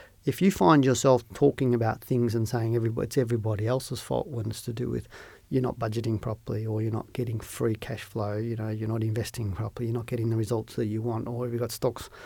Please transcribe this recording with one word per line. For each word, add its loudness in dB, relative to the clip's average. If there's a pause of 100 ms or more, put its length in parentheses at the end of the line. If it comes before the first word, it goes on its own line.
(240)
if 0
you 6
find 8
yourself 6
talking 4
about 0
things 2
and 0
saying 0
everybody, 0
it's -2
everybody 0
else's -4
fault -2
when -6
it's -6
to -6
do -4
with -4 (420)
you're 2
not -2
budgeting -2
properly, -4
or -2
you're 0
not -6
getting -4
free -2
cash -8
flow, -4
you -2
know, -4
you're -4
not 0
investing -2
properly, -4
you're -2
not -4
getting 0
the 2
results -2
that 0
you -2
want, -2
or -4
you've -4
got -2
stocks -2 (180)